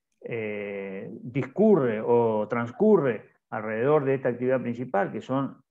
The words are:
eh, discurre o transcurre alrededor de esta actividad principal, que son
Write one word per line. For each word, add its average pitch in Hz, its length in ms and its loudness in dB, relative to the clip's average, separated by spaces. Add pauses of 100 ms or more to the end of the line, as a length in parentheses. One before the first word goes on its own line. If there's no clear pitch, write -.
(220)
eh, 104 880 -8 (120)
discurre 135 800 2
o 113 480 2
transcurre 127 800 2 (200)
alrededor 120 560 0
de 135 80 2
esta 131 160 -2
actividad 123 320 0
principal, 127 500 -4
que 110 80 -8
son 131 500 -4